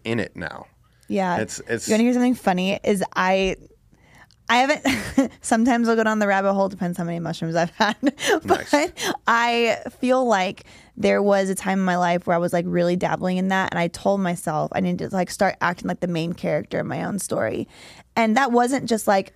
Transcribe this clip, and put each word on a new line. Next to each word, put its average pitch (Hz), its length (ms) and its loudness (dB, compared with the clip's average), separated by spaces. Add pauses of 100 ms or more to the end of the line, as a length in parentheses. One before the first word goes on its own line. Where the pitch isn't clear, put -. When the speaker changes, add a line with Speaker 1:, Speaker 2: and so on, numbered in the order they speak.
Speaker 1:
in 113 160 -2
it - 160 -8
now. - 320 -12 (400)
Speaker 2:
Yeah. 190 300 -2
Speaker 1:
It's, - 300 -6
it's - 200 -4
Speaker 2:
You 220 60 2
wanna 220 100 4
hear 247 100 4
something 247 220 2
funny? 185 480 -2
Is 196 200 0 (120)
I, 190 400 2 (960)
I 233 80 4
haven't, 269 800 0
<laughs> - 40 -20
sometimes 233 460 2
I'll 226 80 4
go 220 80 4
down 220 160 2
the 208 80 4
rabbit 196 260 2
hole, 196 140 2
depends 180 300 -4
how 170 80 -4
many 170 140 -4
mushrooms 165 360 -6
I've 170 160 2
had. 214 300 0
<laughs> 269 120 2 (320)
But - 280 2
Speaker 1:
Nice. 302 180 2 (340)
Speaker 2:
I 233 520 2 (240)
feel 254 240 2
like 190 400 0 (320)
there 202 260 2
was 196 260 4
a 190 60 -2
time 190 240 -2
in 190 60 0
my 180 120 2
life 175 300 0
where 175 80 2
I - 40 2
was, 175 120 0
like, 175 160 0
really 175 300 2
dabbling 180 400 -2
in 185 100 0
that, 190 240 0
and 175 80 -4
I 170 80 0
told 196 320 0
myself 170 560 -2
I 190 60 0
needed 175 280 -2
to, 202 60 -6
like, 180 160 -2
start - 300 0
acting 180 260 -2
like 180 140 -6
the 180 60 -2
main 170 260 -2
character 170 460 -4
in 156 80 -4
my 160 180 -6
own 185 140 -4
story. - 480 -4 (500)
And 220 200 2
that 269 140 2
wasn't 247 380 2
just, 220 180 0
like, 196 280 2